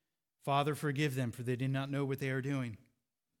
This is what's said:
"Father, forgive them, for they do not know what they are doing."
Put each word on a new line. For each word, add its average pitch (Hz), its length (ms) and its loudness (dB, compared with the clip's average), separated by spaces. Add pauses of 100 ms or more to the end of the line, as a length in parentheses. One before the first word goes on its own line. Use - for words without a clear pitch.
(440)
"Father, 143 320 2
forgive 143 400 0
them, 123 160 0
for 127 100 -10
they 123 140 0
do 131 100 -2
not 135 240 0
know 143 140 0
what 135 160 -2
they 135 100 -2
are 131 100 0
doing." 127 380 -2 (600)